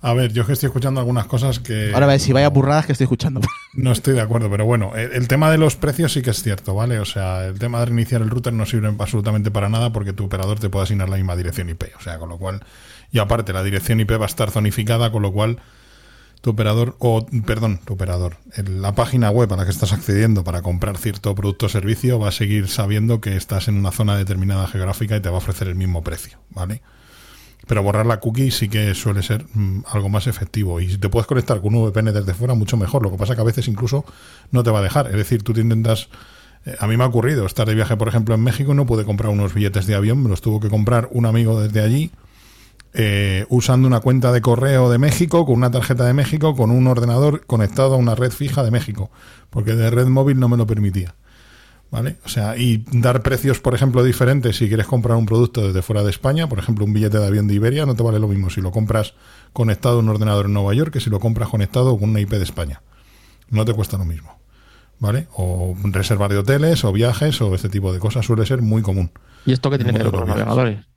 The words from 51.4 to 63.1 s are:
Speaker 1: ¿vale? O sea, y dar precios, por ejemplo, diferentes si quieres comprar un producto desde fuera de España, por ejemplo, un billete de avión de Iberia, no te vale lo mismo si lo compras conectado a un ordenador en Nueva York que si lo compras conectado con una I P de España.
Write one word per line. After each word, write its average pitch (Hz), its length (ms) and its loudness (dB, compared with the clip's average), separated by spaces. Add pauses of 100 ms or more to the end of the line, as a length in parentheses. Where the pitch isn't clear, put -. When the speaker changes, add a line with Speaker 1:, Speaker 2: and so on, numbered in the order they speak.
Speaker 1:
¿vale? 127 340 -4
O - 40 -14
sea, 110 280 -4
y 117 360 0
dar 123 300 2
precios, 131 360 0
por 123 160 0
ejemplo, 123 300 4
diferentes 127 540 2
si 113 100 2
quieres 107 180 0
comprar 117 300 0
un 113 100 2
producto 113 400 2
desde 92 160 0
fuera 104 220 -2
de 104 60 0
España, 147 380 -2
por 113 120 -4
ejemplo, 107 240 0
un 104 80 0
billete 107 260 2
de 104 80 2
avión 104 220 2
de 101 60 2
Iberia, 123 300 2
no 131 120 0
te 117 80 0
vale 110 160 2
lo 107 80 0
mismo 98 200 0
si 98 120 -4
lo 92 100 -2
compras 107 440 -2 (380)
conectado 120 440 0
a - 20 2
un 110 100 2
ordenador 104 380 2
en 101 60 0
Nueva 101 200 0
York 151 200 0
que 127 80 -4
si 113 100 -4
lo 104 80 0
compras 113 300 -2
conectado 117 500 0
con 101 120 0
una 107 100 2
I 101 60 0
P 104 120 -2
de 95 60 0
España. 80 360 -8 (720)